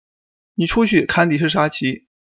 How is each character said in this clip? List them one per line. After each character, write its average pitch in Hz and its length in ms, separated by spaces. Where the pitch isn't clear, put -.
你 165 140
出 226 180
去 202 200
砍 175 220
底 147 100
是 160 100
杀 156 200
棋， - 380